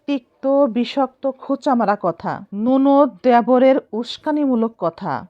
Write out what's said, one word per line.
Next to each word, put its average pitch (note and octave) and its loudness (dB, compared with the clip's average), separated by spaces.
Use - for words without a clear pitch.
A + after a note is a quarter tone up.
তিক্ত, - -6
বিষাক্ত, C4+ -2
খোঁচা C4+ -4
মারা G#3 0
কথা, E3+ -6
ননদ C4+ 2
দেবরের B3+ 4
উস্কানিমূলক B3 -2
কথা, E3 -6